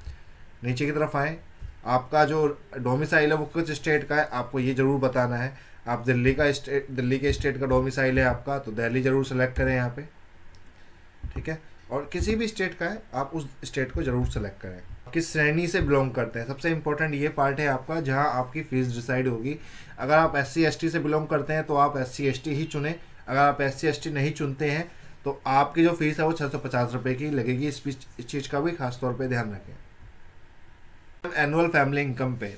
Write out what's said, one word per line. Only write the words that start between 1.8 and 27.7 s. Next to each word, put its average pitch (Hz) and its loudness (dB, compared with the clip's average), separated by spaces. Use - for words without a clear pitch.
आपका 131 4
जो 151 4
डोमिसाइल 151 4
है 156 6
वो 151 -2
किस 165 -2
state 151 2
का 147 0
है, 151 4
आपको 123 -2
ये 127 2
ज़रूर 135 4
बताना 123 2
है। 127 -2
आप 117 -2
दिल्ली 123 4
का 143 4
स्टे-, 139 -2
दिल्ली 127 0
के 143 2
state 135 -2
का 139 0
डोमिसाइल 131 2
है 131 6
आपका, 127 0
तो 113 -8
दिल्ली 117 0
ज़रूर 135 4
select 127 0
करें 131 2
यहाँ 123 2
पे, 131 -10
ठीक - -6
है, 156 -6
और 143 -4
किसी 180 0
भी 226 0
state 180 -4
का 170 -4
है 208 -6
आप 143 -2
उस 147 -6
state 127 -4
को 165 -2
ज़रूर 123 2
select 101 -4
करें। 92 -12
किस 160 0
श्रेणी 156 2
से 180 0
belong 139 4
करते 117 -4
हैं, 117 -6
सबसे 135 -2
important 156 -2
ये 143 0
पार्ट 143 0
है 151 2
आपका, 143 -2
जहां 139 2
आपकी 127 -2
fees 127 0
decide 127 0
होगी। 123 -2
अगर 135 2
आप 156 6
एससी 143 2
एसटी 156 0
से 165 0
बिलोंग 151 2
करते 151 0
हैं 156 0
तो 147 0
आप 143 4
एससी 131 -2
एसटी 135 -2
ही 151 -2
चुनें, 156 -4
अगर 131 2
आप 143 4
एससी 135 0
एसटी 156 -2
नहीं 147 0
चुनते 143 -2
हैं 160 -2
तो 139 -4
आपकी 143 4
जो 170 6
fees 156 0
है 156 4
वो 160 4
छः 156 -2
सौ 127 -4
पचास 123 0
रुपये 127 -2
की 147 -4
लगेगी। 127 0
इस 143 -6